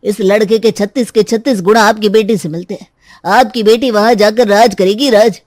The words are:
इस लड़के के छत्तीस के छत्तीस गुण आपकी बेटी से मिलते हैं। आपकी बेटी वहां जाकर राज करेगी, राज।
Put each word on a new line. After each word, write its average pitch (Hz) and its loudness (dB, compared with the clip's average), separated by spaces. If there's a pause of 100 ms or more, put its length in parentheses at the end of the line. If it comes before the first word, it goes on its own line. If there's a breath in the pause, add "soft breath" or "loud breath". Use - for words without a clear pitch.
इस 202 -6
लड़के 208 0
के 220 0
छत्तीस 208 -4
के 220 0
छत्तीस 226 -2
गुण 190 0
आपकी 214 0
बेटी 214 0
से 180 -6
मिलते 170 -10
हैं। - -16 (380 soft breath)
आपकी 226 0
बेटी 226 2
वहां 220 2
जाकर 214 0
राज 202 2
करेगी, 208 -2
राज। 214 2